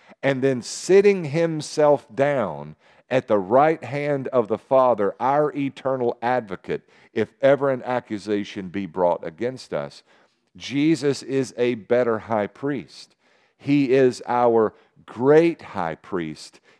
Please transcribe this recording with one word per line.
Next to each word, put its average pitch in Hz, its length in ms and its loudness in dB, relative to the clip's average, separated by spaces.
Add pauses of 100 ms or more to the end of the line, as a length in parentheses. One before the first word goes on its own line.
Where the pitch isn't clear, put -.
(220)
And 131 200 0
then 131 200 0
sitting 196 640 2
himself 151 880 0
down 95 600 -4 (340)
at 127 180 0
the 107 100 4
right 131 460 2
hand 143 440 -6
of 117 200 0
the 107 80 -2
Father, 117 640 2
our 143 340 0
eternal 131 680 -4
advocate, 110 680 -4 (240)
if 110 300 -4
ever 139 280 2
an 127 120 -6
accusation 104 840 -6
be 98 180 -6
brought 87 380 0
against 104 500 -10
us. 71 280 -8 (540)
Jesus 139 640 -2
is 131 360 -4
a 123 160 0
better 117 440 -2
high 104 280 -2
priest. - 680 -10 (440)
He 139 340 2
is 131 340 4
our 117 460 4 (320)
great 156 560 4
high 82 340 -6
priest. - 680 -8 (200)